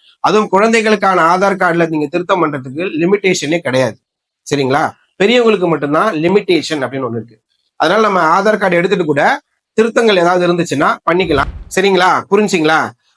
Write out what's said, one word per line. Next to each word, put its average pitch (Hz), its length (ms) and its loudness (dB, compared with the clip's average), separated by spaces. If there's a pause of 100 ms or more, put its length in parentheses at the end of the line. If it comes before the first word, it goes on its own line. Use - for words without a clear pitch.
(240)
அதுவும் 196 280 2
குழந்தைகளுக்கான 208 680 2 (100)
ஆதார் 190 300 0
கார்டுல 170 320 0
நீங்க 151 200 -2
திருத்தம் 175 300 -2
பண்றதுக்கு 143 400 -6 (180)
லிமிட்டேஷனே 175 640 -2
கிடையாது, 127 320 -2 (500)
சரிங்களா? 139 360 -2 (380)
பெரியவங்களுக்கு 214 520 2
மட்டும்தான் 151 380 0 (140)
லிமிட்டேஷன் 170 600 0
அப்படின்னு 131 240 -6
ஒண்ணு 117 120 -8
இருக்கு. 117 160 -16 (440)
அதனால 180 260 2
நம்ம 190 140 0 (140)
ஆதார் 202 280 0
கார்டு 175 180 2
எடுத்துட்டு 180 280 -2
கூட 143 140 0 (560)
திருத்தங்கள் 226 440 2
ஏதாவது 175 240 2
இருந்துச்சுன்னா 170 440 0 (180)
பண்ணிக்கலாம், 165 420 0 (240)
சரிங்களா? 185 360 2 (200)
புரிஞ்சுங்களா? 185 480 2 (380)